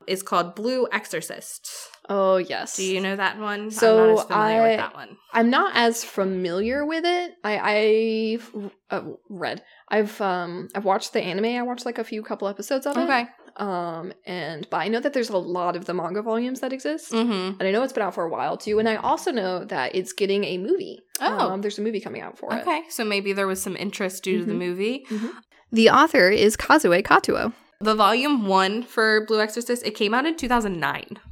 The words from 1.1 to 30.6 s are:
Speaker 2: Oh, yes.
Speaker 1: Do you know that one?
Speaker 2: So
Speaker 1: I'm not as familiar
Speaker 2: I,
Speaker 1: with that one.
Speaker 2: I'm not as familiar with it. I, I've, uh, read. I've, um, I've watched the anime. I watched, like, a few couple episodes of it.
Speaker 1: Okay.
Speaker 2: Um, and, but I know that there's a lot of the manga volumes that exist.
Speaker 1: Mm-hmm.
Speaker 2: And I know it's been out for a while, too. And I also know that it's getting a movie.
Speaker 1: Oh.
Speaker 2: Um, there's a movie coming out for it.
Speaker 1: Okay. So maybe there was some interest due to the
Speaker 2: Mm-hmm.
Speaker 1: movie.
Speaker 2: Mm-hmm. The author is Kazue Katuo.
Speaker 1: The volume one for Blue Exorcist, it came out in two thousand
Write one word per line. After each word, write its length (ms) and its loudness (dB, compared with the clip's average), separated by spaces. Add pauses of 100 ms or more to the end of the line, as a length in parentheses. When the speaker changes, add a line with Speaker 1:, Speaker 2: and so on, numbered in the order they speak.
Speaker 2:
Oh, 260 4
yes. 400 -4
Speaker 1:
Do 80 -4
you 160 0
know 160 -2
that 220 -2
one? 320 -6
Speaker 2:
So 280 6
Speaker 1:
I'm 80 8
not 120 8
as 80 -2
familiar 360 2
Speaker 2:
I, 60 6
Speaker 1:
with 100 4
that 160 -4
one. 220 -16 (160)
Speaker 2:
I'm 180 4
not 260 2
as 280 2
familiar 840 -2
with 200 -2
it. 260 0 (120)
I, 960 2
I've, 300 -12 (200)
uh, 120 -4 (260)
read. 340 -8 (260)
I've, 320 0
um, 540 -2
I've 120 -6
watched 260 0
the 100 0
anime. 220 -2 (120)
I 60 -4
watched, 240 -6
like, 120 -6
a 60 -4
few 180 -8
couple 260 -6
episodes 380 -4
of 100 -2
it. 60 2
Speaker 1:
Okay. 240 0 (300)
Speaker 2:
Um, 560 -6 (140)
and, 440 -8
but 80 -2
I 100 -2
know 120 0
that 120 -2
there's 160 0
a 80 -2
lot 400 -2
of 80 -10
the 100 -4
manga 280 -4
volumes 380 -2
that 120 -4
exist. 400 -6
Speaker 1:
Mm-hmm. 480 0
Speaker 2:
And 20 -4
I 80 2
know 120 2
it's 100 -2
been 100 -2
out 120 -2
for 100 -2
a 60 -4
while, 260 -2
too. 220 -2
And 100 4
I 80 0
also 340 -2
know 360 -2
that 280 -4
it's 200 -4
getting 300 0
a 140 -4
movie. 400 -2 (220)
Speaker 1:
Oh. 300 0
Speaker 2:
Um, 100 -4
there's 180 -4
a 40 -6
movie 180 -4
coming 220 -10
out 160 -16
for 160 -8
it. 80 -4
Speaker 1:
Okay. 260 -2
So 160 -6
maybe 300 0
there 120 0
was 160 -2
some 140 -6
interest 480 -6
due 140 0
to 60 -2
the 80 -2
Speaker 2:
Mm-hmm. 60 -2
Speaker 1:
movie. 520 -4
Speaker 2:
Mm-hmm. 180 -4 (440)
The 180 8
author 400 6
is 260 4
Kazue 480 4
Katuo. 480 2 (300)
Speaker 1:
The 120 2
volume 520 4
one 360 2
for 440 2
Blue 140 2
Exorcist, 460 -2
it 80 -2
came 180 0
out 140 2
in 100 0
two 120 -4
thousand 300 0